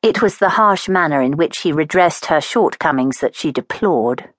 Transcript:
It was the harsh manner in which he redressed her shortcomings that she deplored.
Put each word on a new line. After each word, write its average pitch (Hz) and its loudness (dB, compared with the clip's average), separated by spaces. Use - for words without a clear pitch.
It - 0
was 202 0
the 190 2
harsh 202 2
manner 170 2
in 131 0
which 160 -2
he 170 -2
redressed 160 0
her 156 2
shortcomings 139 -2
that 123 -2
she - -4
deplored. 127 -2